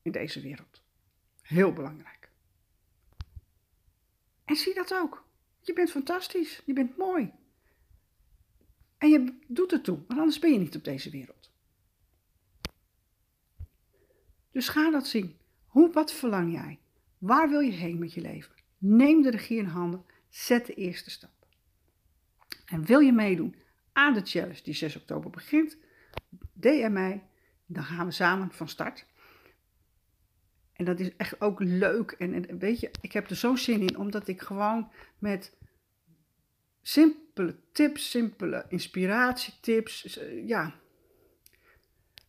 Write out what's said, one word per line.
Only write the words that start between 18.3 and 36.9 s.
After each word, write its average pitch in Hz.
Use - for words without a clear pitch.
Neem 262
de 262
regie 226
in 202
handen. 175
Zet 240
de -
eerste -
stap. -
En 160
wil 247
je 269
meedoen 208
aan 277
de 208
challenge 180
die 151
zes 151
oktober 156
begint? -
D -
M 233
mij. 190
Dan 165
gaan 170
we 175
samen 185
van 156
start. -
En 180
dat 180
is 180
echt -
ook 208
leuk. 190
En, 180
en 175
weet 208
je, -
ik -
heb 208
er 185
zo 247
zin 233
in, 185
omdat 202
ik 190
gewoon 214
met 196
simpele 277